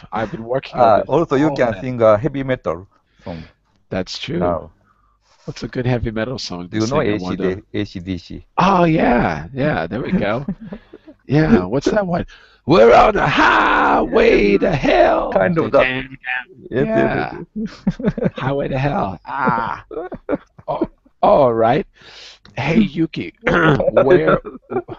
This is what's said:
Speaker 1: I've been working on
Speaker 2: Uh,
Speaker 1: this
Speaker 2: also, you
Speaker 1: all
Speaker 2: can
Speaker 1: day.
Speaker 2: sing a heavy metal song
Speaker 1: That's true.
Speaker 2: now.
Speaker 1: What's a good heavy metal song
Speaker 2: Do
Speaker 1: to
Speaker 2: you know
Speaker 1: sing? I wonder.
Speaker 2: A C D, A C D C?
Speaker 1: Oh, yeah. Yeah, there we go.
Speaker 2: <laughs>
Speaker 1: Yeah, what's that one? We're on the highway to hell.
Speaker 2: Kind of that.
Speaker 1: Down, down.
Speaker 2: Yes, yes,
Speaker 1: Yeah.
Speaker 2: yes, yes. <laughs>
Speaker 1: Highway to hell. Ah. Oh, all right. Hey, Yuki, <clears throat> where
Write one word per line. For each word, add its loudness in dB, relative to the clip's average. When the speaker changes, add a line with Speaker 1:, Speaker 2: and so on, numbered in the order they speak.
Speaker 1:
I've -6
been -12
working -6
on 0
Speaker 2:
Uh, 6
Speaker 1:
this -4
Speaker 2:
also, 0
you 2
Speaker 1:
all -4
Speaker 2:
can 2
Speaker 1:
day. -12
Speaker 2:
sing -6
a 8
heavy -4
metal -6
song -12
Speaker 1:
That's -8
true. -8
Speaker 2:
now. -4
Speaker 1:
What's -14
a -10
good -6
heavy 0
metal -6
song -10
Speaker 2:
Do -6
Speaker 1:
to 0
Speaker 2:
you -4
know 0
Speaker 1:
sing? 0
I -6
wonder. -4
Speaker 2:
A -4
C -12
D, -4
A -4
C -12
D -6
C? -16
Speaker 1:
Oh, 4
yeah. 2
Yeah, -2
there -6
we -8
go. -2
Speaker 2:
<laughs> -16
Speaker 1:
Yeah, 4
what's -2
that 0
one? -4
We're 8
on 6
the 0
highway 2
to 0
hell. 2
Speaker 2:
Kind 2
of 0
that. 6
Speaker 1:
Down, -2
down. -12
Speaker 2:
Yes, 0
yes, -
Speaker 1:
Yeah. -2
Speaker 2:
yes, -6
yes. -2
<laughs> -20
Speaker 1:
Highway -4
to -4
hell. -4
Ah. -4
Oh, -4
all 4
right. 2
Hey, 0
Yuki, -2
<clears throat> -16
where 2